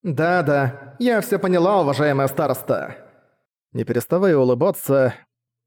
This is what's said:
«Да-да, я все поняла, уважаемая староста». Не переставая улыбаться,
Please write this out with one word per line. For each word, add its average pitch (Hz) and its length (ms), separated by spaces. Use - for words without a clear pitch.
«Да-да, 147 960
я 240 220
все 196 180
поняла, 185 420
уважаемая 139 480
староста». 131 680
Не 117 120
переставая 165 520
улыбаться, 131 800